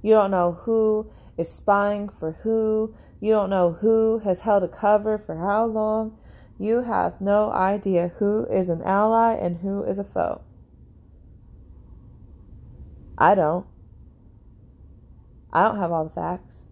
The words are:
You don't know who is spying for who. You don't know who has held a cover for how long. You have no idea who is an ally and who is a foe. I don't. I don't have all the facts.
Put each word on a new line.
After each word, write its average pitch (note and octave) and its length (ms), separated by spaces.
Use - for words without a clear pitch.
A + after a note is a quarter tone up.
You A3 120
don't G3 160
know F3 320
who A3 480
is E3+ 140
spying G3+ 580
for D#3+ 240
who. A3 520
You G#3+ 120
don't G3+ 180
know F3+ 220
who A3 480
has G3 220
held G3+ 200
a F3 60
cover G#3+ 500
for E3 180
how G3+ 300
long. A3 520
You A3 240
have F#3 380
no G3+ 300
idea F#3 680
who G#3+ 280
is F#3 220
an E3 140
ally A3 520
and F3 240
who G3 240
is G3 160
a G3+ 60
foe. - 380
I F3 160
don't. F3 320
I F3+ 120
don't G#3+ 120
have F3 160
all D#3+ 120
the D#3+ 60
facts. - 600